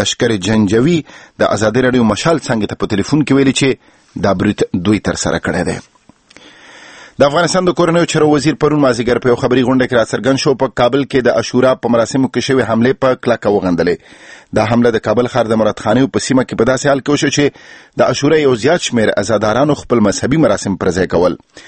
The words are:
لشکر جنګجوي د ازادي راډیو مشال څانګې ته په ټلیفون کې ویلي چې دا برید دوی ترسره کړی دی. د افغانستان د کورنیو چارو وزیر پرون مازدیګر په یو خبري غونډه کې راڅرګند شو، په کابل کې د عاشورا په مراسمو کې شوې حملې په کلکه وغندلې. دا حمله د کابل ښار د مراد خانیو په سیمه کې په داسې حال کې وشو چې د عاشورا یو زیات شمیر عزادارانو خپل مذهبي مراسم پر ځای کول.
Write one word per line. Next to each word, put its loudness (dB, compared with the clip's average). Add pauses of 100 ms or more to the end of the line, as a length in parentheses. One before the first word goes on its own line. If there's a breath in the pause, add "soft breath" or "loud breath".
لشکر -2 (180)
جنګجوي 2 (400 loud breath)
د -2 (120)
ازادي 0
راډیو 2
مشال 0
څانګې -4
ته -8
په -6
ټلیفون 0
کې -2
ویلي 4
چې -2 (580 soft breath)
دا 2 (100)
برید -2
دوی -2
ترسره -4
کړی -4
دی. -8 (1400 loud breath)
د 4
افغانستان 0
د 2
کورنیو 2
چارو 2
وزیر 2
پرون 2
مازدیګر 2
په 0
یو 2
خبري 2
غونډه 0
کې 0
راڅرګند 0
شو، 0
په -2
کابل 2
کې 0
د 4
عاشورا 0 (100)
په -2
مراسمو 0
کې -2
شوې 0
حملې 0 (100)
په 0
کلکه 0
وغندلې. 0 (640 loud breath)
دا 2
حمله 2
د -4
کابل 0
ښار 0
د 0
مراد -2
خانیو 2
په -4
سیمه 0
کې -12
په 2
داسې -2
حال -2
کې -2
وشو 0
چې 2 (540 loud breath)
د 2
عاشورا 2
یو 2 (100)
زیات 0
شمیر 0 (100)
عزادارانو 0
خپل 2
مذهبي 0
مراسم -2
پر -2
ځای 0
کول. 0 (300 loud breath)